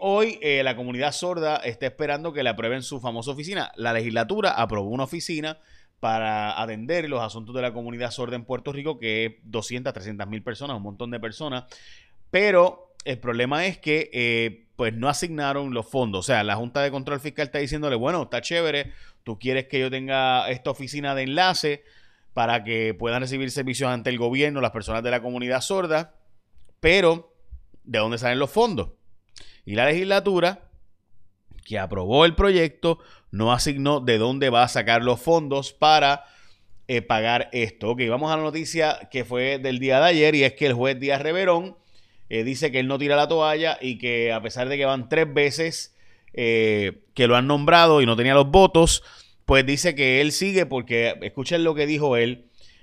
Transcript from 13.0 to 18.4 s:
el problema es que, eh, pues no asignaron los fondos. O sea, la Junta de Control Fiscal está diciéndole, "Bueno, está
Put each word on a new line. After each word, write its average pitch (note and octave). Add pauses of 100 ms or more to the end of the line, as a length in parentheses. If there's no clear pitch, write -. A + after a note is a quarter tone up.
el C3
problema B2
es F#3+
que, D3+
eh, A#2 (100)
pues A2+
no A2+
asignaron C#3+
los A#2
fondos. A2+
O F2+
sea, A2
la G#2
Junta A#2+
de C#3+
Control C3+
Fiscal D3
está C#3+
diciéndole, D3
"Bueno, C#3+
está A#2